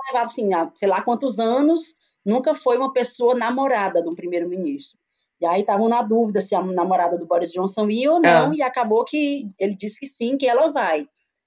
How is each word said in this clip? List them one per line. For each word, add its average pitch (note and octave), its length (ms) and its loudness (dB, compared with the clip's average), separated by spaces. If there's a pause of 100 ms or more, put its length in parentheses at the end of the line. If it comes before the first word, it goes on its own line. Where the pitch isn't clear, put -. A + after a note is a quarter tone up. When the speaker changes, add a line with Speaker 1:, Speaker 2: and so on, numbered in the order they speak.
Speaker 1:
levado, B3 180 0
assim, G#3+ 280 -2
há E3 220 0
sei G3 140 0
lá F#3+ 120 0
quantos A#3+ 380 -2
anos, C#4+ 560 0 (300)
nunca B3+ 280 0
foi B3 240 0
uma C4+ 140 -2
pessoa A#3+ 440 0
namorada A#3 680 0
de E3 80 -6
um E3+ 60 -6
primeiro-ministro. F3 840 -6 (420)
E E3+ 60 -2
aí F3+ 180 2
tavam G#3 240 2
na A#3 140 2
dúvida G#3+ 400 2
se G3+ 140 -2
a F3+ 80 2
namorada F3 540 0
do E3 100 -10
Boris F3 240 0
Johnson G3 380 -2
ia B3+ 220 0
ou E4+ 80 4
não, E4 320 6
Speaker 2:
Ah. D#4 40 -2
Speaker 1:
e D4 80 -4
acabou A#3+ 420 0
que C#4+ 420 -4 (120)
ele G3 160 -2
disse G#3+ 240 -10
que C#4 80 -14
sim, A#3+ 280 -4
que C#4 120 -2
ela C#4+ 260 2
vai. E3 340 -2 (400)